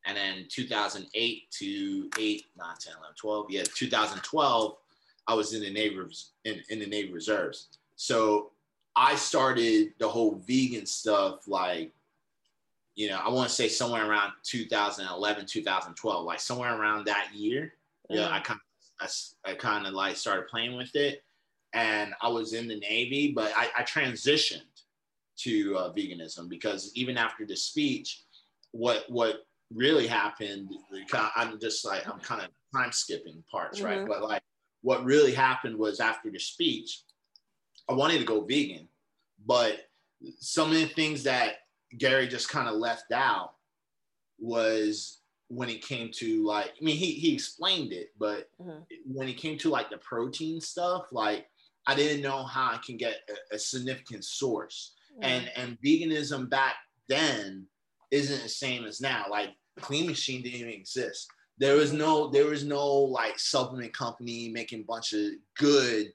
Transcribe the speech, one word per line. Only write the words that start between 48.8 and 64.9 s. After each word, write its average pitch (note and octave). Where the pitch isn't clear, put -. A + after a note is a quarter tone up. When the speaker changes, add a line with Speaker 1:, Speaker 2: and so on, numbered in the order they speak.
Speaker 1:
when C3
it B2+
came D#3
to, D#3
like, A#2+
the G2+
protein C3+
stuff, F3+
like, G#2+
I C3+
didn't D3
know C3+
how B2+
I A2+
can B2
get A2+
a, G#2+
a -
significant B2
source. -
Speaker 2:
Mm. -
Speaker 1:
And, B2+
and A#2+
veganism D3
back C3+
then A2
isn't C#3
the A#2
same B2
as G#2+
now. B2
Like, G#2
Clean D#3
Machine C3
didn't B2
even A#2
exist. G#2+
There C#3
was D3
Speaker 2:
Mm-hmm. D3+
Speaker 1:
no, D3+
there C#3+
was D3
no, C#3+
like, C3
supplement B2
company A#2
making A2+
a -
bunch A2+